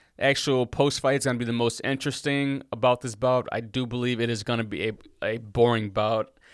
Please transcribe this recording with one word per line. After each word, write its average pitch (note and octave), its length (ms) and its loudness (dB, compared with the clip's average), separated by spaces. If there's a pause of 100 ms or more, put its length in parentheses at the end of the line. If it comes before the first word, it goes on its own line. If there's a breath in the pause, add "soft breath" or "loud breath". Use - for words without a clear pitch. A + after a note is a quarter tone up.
(200 soft breath)
actual C3+ 460 2
post C#3 340 0
fight C3+ 200 2
is C#3 60 -4
gonna B2 140 0
be A#2+ 60 -4
the A#2 80 -2
most A#2 320 0
interesting C#3 760 -2 (120)
about B2 260 2
this A2+ 160 -8
bout. B2+ 380 0
I A#2 80 -4
do A#2+ 260 -4
believe B2 320 -2
it A#2 100 0
is G#2+ 140 -4
gonna A#2 220 -2
be G2+ 240 -4
a, G#2 40 -4 (300)
a A2+ 140 -2
boring A2+ 520 2
bout G#2+ 440 -2 (200 loud breath)